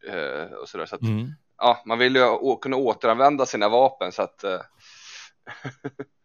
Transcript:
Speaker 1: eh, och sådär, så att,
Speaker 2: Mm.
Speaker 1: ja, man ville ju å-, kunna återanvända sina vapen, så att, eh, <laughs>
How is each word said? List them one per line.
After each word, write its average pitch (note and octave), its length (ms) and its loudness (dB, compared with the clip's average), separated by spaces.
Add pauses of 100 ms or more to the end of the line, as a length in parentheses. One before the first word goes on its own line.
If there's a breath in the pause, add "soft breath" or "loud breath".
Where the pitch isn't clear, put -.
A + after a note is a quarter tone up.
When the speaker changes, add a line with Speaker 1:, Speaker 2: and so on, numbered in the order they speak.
Speaker 1:
eh, D#2 480 -8
och B1 120 -16
sådär, E2+ 180 -10
så - 80 -14
att, G#2 80 -10
Speaker 2:
Mm. A2+ 300 -4 (260)
Speaker 1:
ja, A#2 280 4
man A2+ 120 -2
ville B2+ 200 4
ju B2+ 100 6
å-, A2+ 280 0
kunna C3 200 -4
återanvända B2+ 680 2
sina G#2 220 0
vapen, A#2 440 2
så G#2+ 100 -4
att, - 220 -8
eh, F#2 160 -4
<laughs> - 0 - (1600 loud breath)